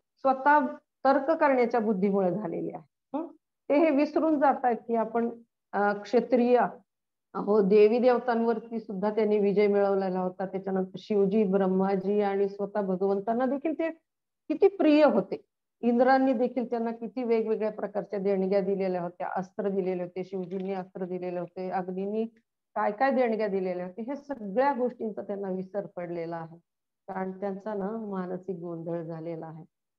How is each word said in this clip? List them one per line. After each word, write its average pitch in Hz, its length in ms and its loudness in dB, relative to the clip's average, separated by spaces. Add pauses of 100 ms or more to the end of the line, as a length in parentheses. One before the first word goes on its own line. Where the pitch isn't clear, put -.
(180)
स्वतः 277 420 4 (460)
तर्क 269 260 4
करण्याच्या 262 480 2
बुद्धीमुळे 196 520 2
झालेली 175 400 -6
आहे. - 460 -12
हं? 330 100 -6 (420)
ते 285 100 4
हे 320 100 4
विसरून 302 500 2
जातायत 262 380 2 (100)
की 233 80 -2
आपण, 233 340 0 (420)
अ, 202 220 2
क्षत्रिय 240 680 2 (760)
आहो. 208 280 2
देवी 208 380 6
देवतांवरती 233 800 0
सुद्धा 208 300 -4
त्यांनी 214 300 2
विजय 202 280 4
मिळवलेला 196 520 2
होता. 185 260 -4
त्याच्यानंतर 190 520 -4
शिवजी, 202 460 2
ब्रह्माजी 190 800 2
आणि 196 280 0
स्वतः 196 320 -4
भगवंतांना 196 640 0
देखील 285 340 -2
ते 330 100 -2 (600)
किती 392 180 4
प्रिय 311 360 4
होते. 214 420 2 (360)
इंद्रांनी 262 520 4
देखील 240 360 -2
त्यांना 233 220 -2
किती 226 320 -8
वेगवेगळ्या 220 480 0
प्रकारच्या 202 480 -6
देणग्या 190 420 0
दिलेल्या 190 400 -2
होत्या, 175 340 -8
अस्त्र 190 340 -6
दिलेले 185 340 -2
होते, 180 200 -8
शिवजींनी 185 500 -8
अस्त्र 185 320 -8
दिलेले 180 340 -6
होते, 185 300 -8
अग्नींनी 190 580 -4 (480)
काय 214 160 -2
काय 269 200 0
देणग्या 226 360 0
दिलेल्या 185 380 -4
होत्या, 185 200 -12
ह्या 277 120 -8
सगळ्या 254 560 -2
गोष्टींचा 233 480 -6
त्यांना 202 280 -8
विसर 185 360 -6 (100)
पडलेला 170 420 -8
आहे. 165 200 -12 (500)
कारण 190 320 -6
त्यांचा 196 340 -6
ना 196 160 -4 (160)
मानसिक 185 500 -8
गोंधळ 170 480 -8
झालेला 160 420 -10
आहे. 160 200 -16 (340)